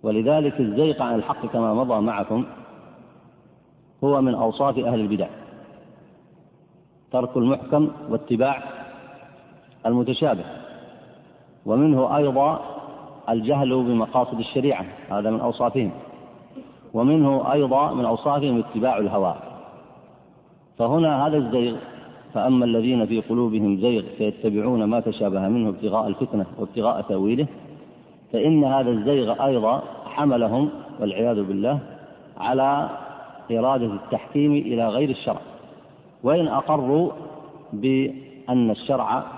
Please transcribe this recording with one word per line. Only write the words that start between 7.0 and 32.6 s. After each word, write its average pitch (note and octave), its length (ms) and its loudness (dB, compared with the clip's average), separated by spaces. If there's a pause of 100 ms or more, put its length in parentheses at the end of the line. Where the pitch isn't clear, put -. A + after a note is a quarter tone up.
ترك B2 260 0
المحكم C#3 520 2 (200)
واتباع A#2+ 540 0 (1200)
المتشابه، A#2+ 580 2 (1200)
ومنه C3 520 4
أيضا C#3+ 420 2 (720)
الجهل B2+ 540 2
بمقاصد A#2+ 560 0
الشريعة، A#2+ 460 -2 (240)
هذا G#2 200 -2
من A2 100 0
أوصافهم، A#2+ 520 0 (1040)
ومنه C3+ 600 4
أيضا C#3+ 400 2
من B2 120 -2
أوصافهم C3+ 540 0
اتباع A2+ 380 0
الهوى. G2 380 0 (1400)
فهنا D3 500 2
هذا D3+ 100 2
الزيغ، A#2+ 380 0 (580)
فأما B2 320 4
الذين A#2 400 2
في A2 160 0
قلوبهم G#2+ 560 0
زيغ A2+ 260 2 (140)
فيتبعون G#2+ 680 0
ما A2 160 2
تشابه G2+ 480 -2
منه A2+ 220 2
ابتغاء G#2+ 380 -2
الفتنة G#2 380 -2 (120)
وابتغاء G#2 440 -2
تأويله، G#2+ 460 0 (840)
فإن D3 300 4
هذا C3+ 260 2
الزيغ A#2+ 560 2
أيضا B2 360 2 (240)
حملهم B2+ 640 2 (300)
والعياذ G#2 440 0
بالله G2+ 360 0 (580)
على C3+ 520 0 (640)